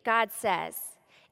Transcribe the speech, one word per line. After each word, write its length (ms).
God 260
says, 680